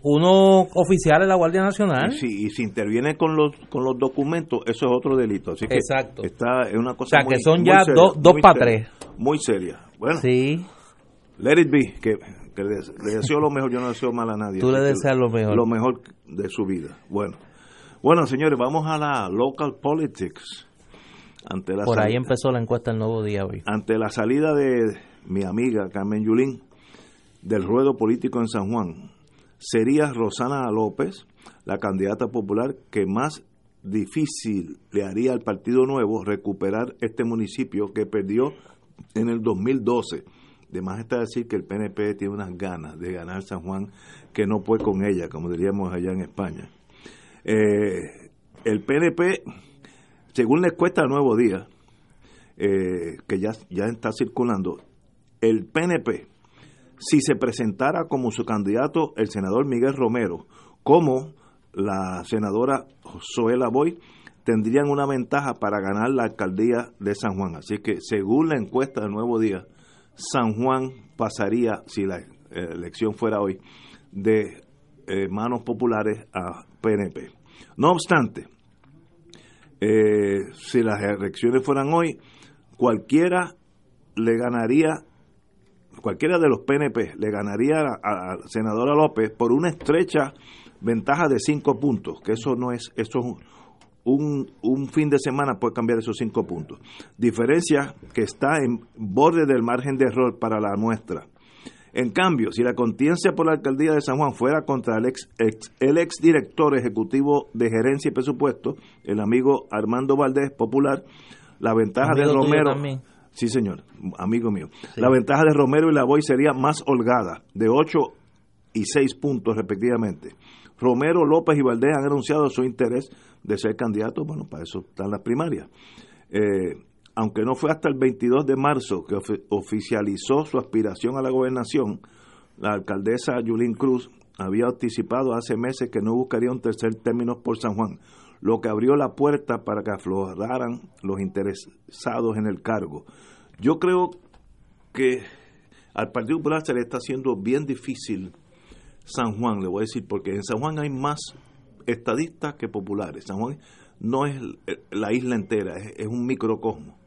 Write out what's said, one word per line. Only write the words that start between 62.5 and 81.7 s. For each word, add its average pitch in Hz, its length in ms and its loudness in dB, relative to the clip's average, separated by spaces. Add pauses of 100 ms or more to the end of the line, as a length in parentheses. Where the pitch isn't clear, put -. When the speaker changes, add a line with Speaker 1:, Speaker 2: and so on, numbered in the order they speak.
Speaker 2:
Zoela 123 340 0
Boy, 147 300 0 (460)
tendrían 117 460 2
una 139 160 0
ventaja 139 480 -2
para 104 260 -2
ganar 101 300 0
la 131 140 2
alcaldía 110 720 0
de 101 160 -2
San 101 220 -4
Juan. 92 180 -4
Así 104 240 -8
que, 101 220 -4
según 113 480 0
la 151 80 0
encuesta 127 440 -4
del 104 120 -4
Nuevo 113 260 -2
Día, 101 260 -2 (500)
San 117 400 -2
Juan 131 360 -2 (260)
pasaría, 110 680 -2
si 101 180 -6
la, 92 140 -4
eh, 80 80 -16 (240)
elección 87 640 -6
fuera 107 260 -2
hoy, 95 180 -2 (520)
de, 107 500 0 (460)
eh, 98 240 -2
manos 113 320 -4
populares 110 720 -2
a 90 320 -10 (160)
P 110 120 2
N 98 160 -2
P. - 200 -16 (460)
No 160 160 4
obstante, 151 560 0 (1300)
eh, 104 720 2
si - 280 0
las 104 180 0
elecciones 101 640 0
fueran 139 280 0